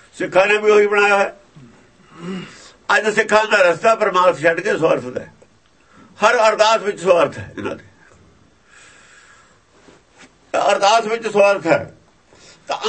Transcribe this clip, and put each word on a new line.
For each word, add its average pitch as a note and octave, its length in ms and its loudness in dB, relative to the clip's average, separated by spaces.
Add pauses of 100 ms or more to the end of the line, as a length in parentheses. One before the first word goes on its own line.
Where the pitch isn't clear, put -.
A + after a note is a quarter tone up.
(180)
ਸਿੱਖਾਂ F3+ 280 0
ਨੇ G#3 120 2
ਵੀ G#3+ 120 0
ਉਹੀ G#3 160 4
ਬਣਾਇਆ G3+ 320 2
ਹੈ। - 220 -4 (1600)
ਅੱਜ G#3 180 -2
ਸਿੱਖਾਂ G#3+ 300 0
ਦਾ G#3+ 120 0
ਰਸਤਾ F#3 380 2
ਪਰਮਾਰਥ F3+ 440 0
ਛੱਡ E3 220 0
ਕੇ G3+ 180 -4
ਸਵਾਰਥ D#3 240 0
ਦਾ A#2+ 180 -12
ਹੈ। - 140 -16 (920)
ਹਰ A3+ 220 2
ਅਰਦਾਸ G#3+ 340 2
ਵਿੱਚ G3+ 180 -6
ਸਵਾਰਥ E3+ 380 2
ਹੈ - 200 -18
ਇਹਨਾਂ G2+ 180 -10
ਦੇ। - 80 -20 (3000)
ਅਰਦਾਸ G3+ 320 2
ਵਿੱਚ A3+ 240 -6
ਸਵਾਰਥ G3 380 2
ਹੈ, - 300 -2 (720)
ਤਾਂ - 80 -6 (120)